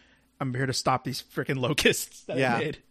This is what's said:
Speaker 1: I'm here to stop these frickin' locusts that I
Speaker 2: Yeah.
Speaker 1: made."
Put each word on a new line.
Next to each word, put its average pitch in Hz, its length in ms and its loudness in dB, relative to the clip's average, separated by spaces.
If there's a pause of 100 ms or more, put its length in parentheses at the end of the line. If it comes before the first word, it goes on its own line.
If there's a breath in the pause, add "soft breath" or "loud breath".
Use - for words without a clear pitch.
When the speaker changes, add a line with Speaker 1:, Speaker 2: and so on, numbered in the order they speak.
(400 soft breath)
Speaker 1:
I'm 131 140 -2
here 135 120 -2
to 131 80 0
stop 131 300 0
these 127 180 -6 (120)
frickin' 139 260 -2
locusts - 640 2
that 180 140 -4
I - 20 2
Speaker 2:
Yeah. 120 180 2
Speaker 1:
made." 151 200 -4 (120)